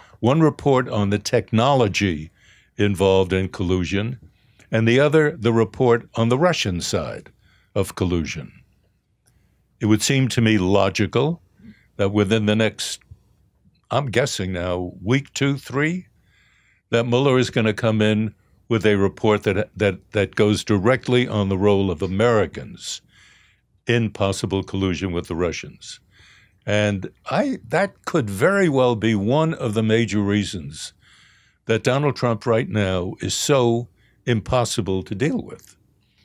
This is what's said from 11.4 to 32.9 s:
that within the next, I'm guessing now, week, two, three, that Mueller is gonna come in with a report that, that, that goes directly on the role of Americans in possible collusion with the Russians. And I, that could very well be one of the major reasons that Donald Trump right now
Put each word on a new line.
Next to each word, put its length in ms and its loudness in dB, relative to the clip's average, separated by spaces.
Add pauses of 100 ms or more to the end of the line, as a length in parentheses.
that 160 0
within 340 2
the 100 4
next, 440 -4 (920)
I'm 200 -2
guessing 420 -2
now, 400 -4 (100)
week, 320 -2
two, 220 -2
three, 500 -6 (840)
that 160 2
Mueller 320 2
is 120 0
gonna 220 0
come 300 0
in 320 0 (340)
with 160 0
a 120 4
report 480 2
that, 320 -2
that, 360 -2
that 240 -2
goes 260 2
directly 640 2
on 220 -2
the 100 -2
role 320 2
of 120 -4
Americans 1000 -2 (880)
in 240 0
possible 520 -2
collusion 500 -4
with 160 -6
the 60 -6
Russians. 680 -8 (680)
And 440 -2 (200)
I, 360 -2
that 380 -4
could 240 -2
very 400 0
well 260 2
be 200 0
one 400 0
of 180 -6
the 100 0
major 380 2
reasons 720 -4 (720)
that 180 0
Donald 340 0
Trump 300 -2
right 220 2
now 520 -2